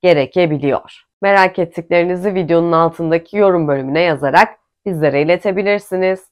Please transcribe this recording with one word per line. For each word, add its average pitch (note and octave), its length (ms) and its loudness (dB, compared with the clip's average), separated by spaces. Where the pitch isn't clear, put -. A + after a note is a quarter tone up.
gerekebiliyor. D3 1000 0
Merak G3 360 2
ettiklerinizi F3 760 -2
videonun E3+ 380 0
altındaki E3 640 -2
yorum F3+ 320 2
bölümüne C#3 320 -2
yazarak D#3+ 480 2
bizlere D3+ 360 0
iletebilirsiniz. F#3 1080 -2